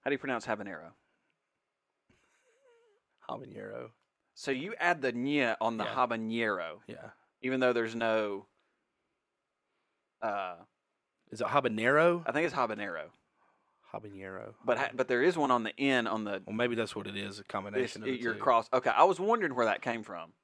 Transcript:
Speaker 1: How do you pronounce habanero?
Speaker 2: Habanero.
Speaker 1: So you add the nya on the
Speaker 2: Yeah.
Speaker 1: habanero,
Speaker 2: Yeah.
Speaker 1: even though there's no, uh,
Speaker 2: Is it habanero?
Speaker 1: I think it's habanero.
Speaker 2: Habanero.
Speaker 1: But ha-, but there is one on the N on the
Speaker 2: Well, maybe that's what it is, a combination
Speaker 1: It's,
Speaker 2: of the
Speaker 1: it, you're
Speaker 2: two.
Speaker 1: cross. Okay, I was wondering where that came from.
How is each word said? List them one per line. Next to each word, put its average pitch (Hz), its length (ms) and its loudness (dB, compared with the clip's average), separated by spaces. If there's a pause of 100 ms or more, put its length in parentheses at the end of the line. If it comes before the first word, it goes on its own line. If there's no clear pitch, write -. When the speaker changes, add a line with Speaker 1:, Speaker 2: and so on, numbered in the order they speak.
Speaker 1:
How 139 80 -2
do - 20 2
you 135 60 0
pronounce 127 280 -4
habanero? 95 460 -6 (2250)
Speaker 2:
Habanero. 110 640 -12 (440)
Speaker 1:
So - 160 -8
you 139 280 -4
add 170 240 0
the 131 100 2
nya 127 480 0
on 113 160 0
the 107 80 -2
Speaker 2:
Yeah. 107 100 -4
Speaker 1:
habanero, 113 920 0
Speaker 2:
Yeah. 113 240 -16 (320)
Speaker 1:
even 127 180 0
though 127 120 6
there's 113 220 0
no, 110 520 0 (1700)
uh, 101 360 -4 (720)
Speaker 2:
Is 110 100 -10
it 120 60 0
habanero? 143 800 4
Speaker 1:
I 117 60 -2
think 156 140 2
it's 135 100 -2
habanero. 104 540 -4 (840)
Speaker 2:
Habanero. 101 600 -12 (100)
Speaker 1:
But - 140 2
ha-, 135 160 -4
but 127 140 0
there 120 140 4
is 175 160 4
one 143 120 4
on 120 140 6
the - 140 -6
N 131 280 4
on 107 180 -2
the 98 220 -4
Speaker 2:
Well, 107 100 -6
maybe 120 180 2
that's 110 220 -2
what 98 100 -6
it 98 100 -8
is, 98 220 -8
a 101 60 -16
combination 104 400 -4
Speaker 1:
It's, 110 120 -8
Speaker 2:
of 104 60 -10
the 127 120 -4
Speaker 1:
it, 117 60 -6
you're 117 140 -2
Speaker 2:
two. 104 60 -8
Speaker 1:
cross. 117 320 4
Okay, 127 180 4
I 120 140 8
was 185 160 4
wondering 202 340 0
where 120 120 4
that 101 160 2
came 117 200 -2
from. 85 300 -12 (100)